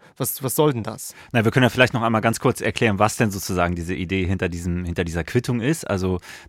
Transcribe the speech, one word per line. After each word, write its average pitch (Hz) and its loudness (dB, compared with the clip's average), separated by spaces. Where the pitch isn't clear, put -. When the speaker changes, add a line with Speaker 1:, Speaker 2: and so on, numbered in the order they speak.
Speaker 1:
Was, - -4
was 131 -4
soll 151 4
denn 117 -4
das? 107 -10
Speaker 2:
Na, 120 4
wir 113 6
können 131 4
ja 123 6
vielleicht 123 2
noch 113 0
einmal 113 2
ganz 113 0
kurz - 0
erklären, 107 0
was 107 4
denn 110 2
sozusagen 87 0
diese 85 -4
Idee 92 -2
hinter 92 0
diesem, 87 -4
hinter 85 -2
dieser 85 -2
Quittung 123 -2
ist. 139 -2
Also 92 0